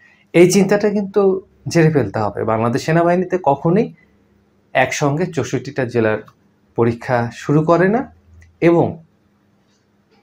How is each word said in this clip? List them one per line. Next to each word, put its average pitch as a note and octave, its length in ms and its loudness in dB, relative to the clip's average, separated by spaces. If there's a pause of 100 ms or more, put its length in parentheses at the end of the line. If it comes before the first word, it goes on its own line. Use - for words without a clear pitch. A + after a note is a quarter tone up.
(340)
এই F3+ 180 8
চিন্তাটা G3+ 380 2
কিন্তু G3+ 320 -2 (460)
ঝেড়ে D#3+ 240 4
ফেলতে A2+ 280 -2
হবে। G#2 240 -4
বাংলাদেশ A2 420 -2
সেনাবাহিনীতে F3 580 0
কখনোই E3 420 0 (880)
একসঙ্গে C#3+ 520 -2
চৌষট্টিটা C3+ 600 -6
জেলার A2 340 0 (580)
পরীক্ষা A#2 400 -2 (160)
শুরু D3+ 300 -2
করে E3+ 260 2
না A3+ 120 0 (600)
এবং E3 260 2 (1400)